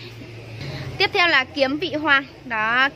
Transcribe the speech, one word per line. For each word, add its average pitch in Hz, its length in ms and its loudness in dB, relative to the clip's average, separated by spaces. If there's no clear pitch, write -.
Tiếp 392 160 2
theo 359 140 4
là 277 160 6
kiếm 269 360 0
vị 302 140 -4
hoàng. 285 300 4
Đó, 240 500 2